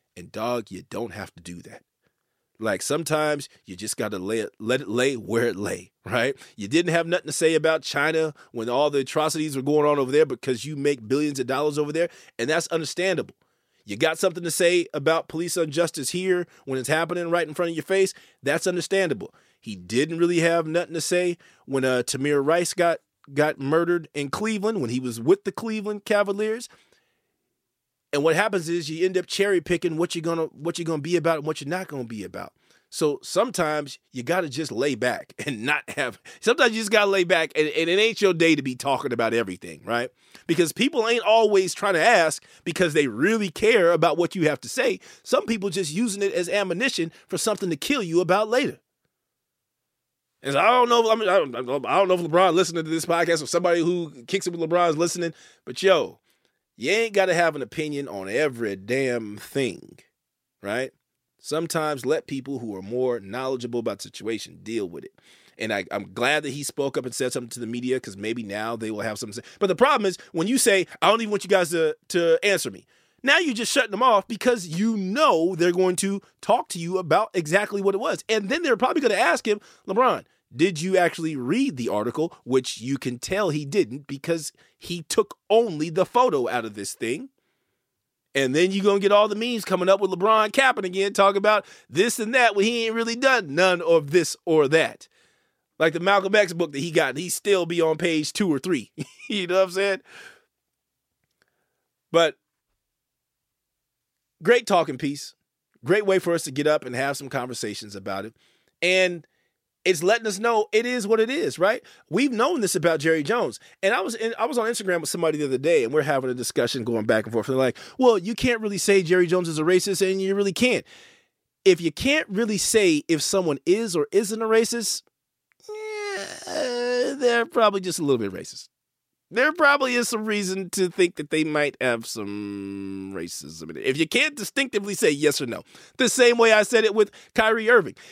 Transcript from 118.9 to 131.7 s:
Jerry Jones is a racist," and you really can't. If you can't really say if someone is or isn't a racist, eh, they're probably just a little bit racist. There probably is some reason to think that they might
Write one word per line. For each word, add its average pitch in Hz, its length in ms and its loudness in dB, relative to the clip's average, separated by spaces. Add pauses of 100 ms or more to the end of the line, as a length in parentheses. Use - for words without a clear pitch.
Jerry 180 240 4
Jones 175 220 0
is 156 100 -4
a 156 60 0
racist," 185 440 2
and 190 140 -2
you 190 140 0
really 202 160 0
can't. 233 340 0 (800)
If 175 160 8
you 165 100 -2
can't 277 380 0
really 214 300 0
say 180 500 2
if 160 140 2
someone 170 440 0
is 196 300 0
or 147 160 0
isn't 214 280 0
a 226 60 -2
racist, 220 560 0 (640)
eh, 392 1500 -4
they're 233 280 2
probably 208 340 2
just 180 180 -4
a 175 40 -4
little 139 160 4
bit 101 140 -4
racist. - 360 -14 (640)
There 254 180 2
probably 285 440 2
is 240 160 0
some 214 160 -4
reason 196 440 -2
to 185 200 0
think 180 240 0
that 151 160 -10
they 156 120 2
might 151 380 -2